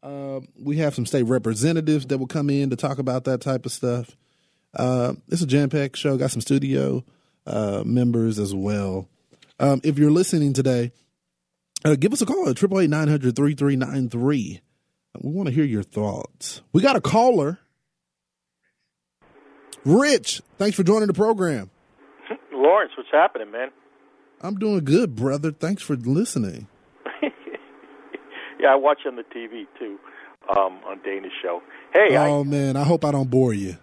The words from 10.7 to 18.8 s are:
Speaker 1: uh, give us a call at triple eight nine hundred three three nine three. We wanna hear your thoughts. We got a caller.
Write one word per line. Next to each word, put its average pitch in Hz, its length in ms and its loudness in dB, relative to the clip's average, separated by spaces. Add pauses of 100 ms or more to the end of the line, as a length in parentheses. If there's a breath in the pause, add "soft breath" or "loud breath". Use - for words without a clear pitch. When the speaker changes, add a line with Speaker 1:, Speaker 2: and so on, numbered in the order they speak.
Speaker 1:
uh, 151 100 6
give 175 180 2
us 285 80 -2
a 220 40 0
call 349 240 0
at 127 60 0
triple 190 240 0
eight 175 100 4
nine 151 180 0
hundred 135 280 2
three 147 180 2
three 139 220 0
nine 131 340 -2
three. 120 520 -2 (600)
We 143 100 -6
wanna 175 200 -4
hear 147 140 2
your 107 180 -2
thoughts. - 800 -8 (100)
We 170 80 4
got 269 140 4
a 202 60 0
caller. 185 580 4 (2250)